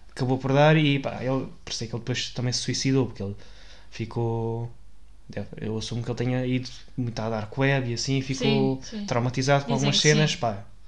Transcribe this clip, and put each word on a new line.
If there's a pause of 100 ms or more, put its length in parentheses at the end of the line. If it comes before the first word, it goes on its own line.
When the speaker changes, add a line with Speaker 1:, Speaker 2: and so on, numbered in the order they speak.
(100)
Speaker 1:
acabou
por
dar
e
pá,
ele, (180)
por
isso
é
que
ele
depois
também
se
suicidou,
porque
ele (560)
ficou, (840)
eu
assumo
que
ele
tenha
ido (280)
muito
à
dark
web
e
assim,
ficou
Speaker 2:
Sim,
sim.
Speaker 1:
traumatizado
com
Speaker 2:
Dizem
Speaker 1:
algumas
Speaker 2:
que
Speaker 1:
cenas,
Speaker 2:
sim.
Speaker 1:
pá, (240)